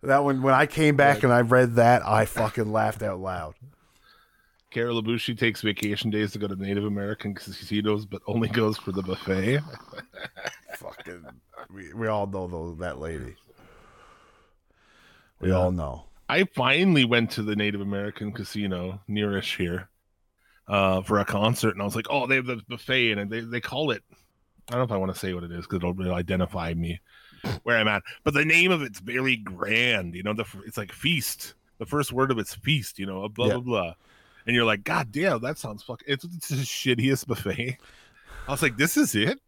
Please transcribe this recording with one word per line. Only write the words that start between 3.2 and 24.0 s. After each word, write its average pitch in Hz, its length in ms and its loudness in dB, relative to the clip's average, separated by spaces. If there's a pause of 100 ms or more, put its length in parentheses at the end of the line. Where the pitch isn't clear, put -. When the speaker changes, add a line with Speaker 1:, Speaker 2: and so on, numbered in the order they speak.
Speaker 1:
loud. 90 340 -8 (1160)
Speaker 2:
Carol 117 320 0
Ibushi 117 360 -2
takes 113 240 0
vacation 107 480 -2
days 107 220 0
to 104 60 -10
go 101 100 -4
to 95 80 -6
Native 98 280 -2
American 101 500 -4
casinos, 104 720 -2
but 98 200 -12
only 110 220 0
goes 110 280 2
for - 160 -8
the 95 100 -4
buffet. 95 580 0 (580)
<laughs> - 580 -12
Speaker 1:
Fucking, - 480 -16 (480)
we, 90 220 -16
we 113 140 -4
all 104 180 0
know 95 220 -6
those, 85 300 -8
that 82 200 -8
lady. 73 380 -8 (2000)
We 92 100 0
Speaker 2:
Yeah. 92 60 6
Speaker 1:
all 90 160 4
know. 73 320 -4 (240)
Speaker 2:
I 165 160 4 (100)
finally 143 500 4
went 117 280 4
to 113 100 -2
the 104 120 0
Native 104 280 0
American 101 500 -6
casino 95 760 -4
nearish 101 480 -2
here, 90 320 -4 (800)
uh, 95 360 4
for 104 180 2
a 98 40 2
concert, 107 500 2
and 104 80 -6
I - 20 -4
was 104 100 -4
like, 113 140 -4
"Oh, 139 180 0
they 135 100 2
have 127 100 -2
the 123 220 -6
buffet," 120 440 0
and 101 180 -2
they, 113 100 -6
they 117 200 -6
call 143 300 -4
it, 104 120 -4 (680)